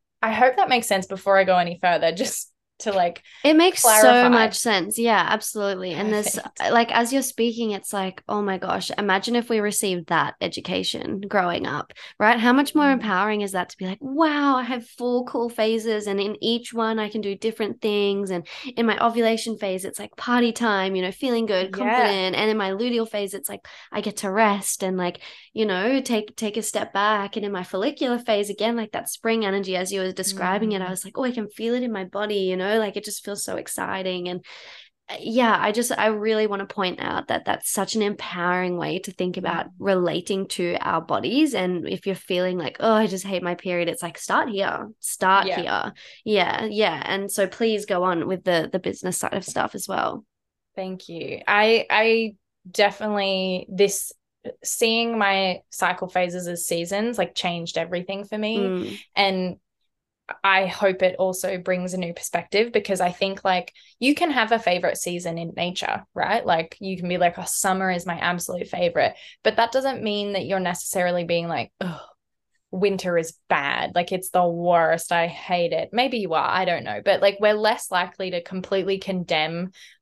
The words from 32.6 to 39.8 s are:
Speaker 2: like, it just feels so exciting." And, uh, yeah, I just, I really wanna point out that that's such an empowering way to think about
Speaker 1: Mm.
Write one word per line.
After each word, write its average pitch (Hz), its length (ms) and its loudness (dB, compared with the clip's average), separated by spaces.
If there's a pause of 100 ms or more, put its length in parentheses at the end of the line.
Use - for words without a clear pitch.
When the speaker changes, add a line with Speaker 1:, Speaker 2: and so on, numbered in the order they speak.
Speaker 2:
like, 208 180 0
it 202 80 -8
just - 200 -10
feels 202 180 -8
so - 140 -6
exciting." 185 720 -6
And, 180 160 -8 (640)
uh, - 100 -12
yeah, 226 400 2
I 208 140 0
just, 233 180 0
I - 160 2
really 214 400 2
wanna 196 200 -4
point 190 340 -4
out - 260 -4
that - 180 -2
that's - 240 -8
such 196 280 -4
an 220 60 0
empowering 180 720 -2
way 160 240 -4
to 190 100 -12
think 180 260 -6
about 170 300 -4
Speaker 1:
Mm. - 140 -20